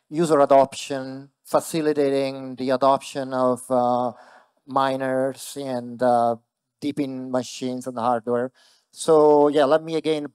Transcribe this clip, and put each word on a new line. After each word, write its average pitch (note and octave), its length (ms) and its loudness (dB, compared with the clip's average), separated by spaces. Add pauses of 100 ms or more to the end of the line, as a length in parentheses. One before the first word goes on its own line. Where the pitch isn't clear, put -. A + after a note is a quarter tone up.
user D3+ 300 2
adoption, C3+ 880 2 (160)
facilitating C#3 1120 -2
the C3 160 -4
adoption C3+ 640 0
of, B2+ 360 0
uh, B2 440 0 (520)
miners C3+ 880 -2
and, B2 460 -8
uh, A#2+ 340 2 (460)
Deepin C3 480 -6
machines B2+ 560 -6
and B2+ 120 -10
hardware. A#2+ 540 -2 (400)
So D3+ 580 4
yeah, D3 160 2
let D#3 180 2
me D#3+ 120 -8
again D3+ 400 -4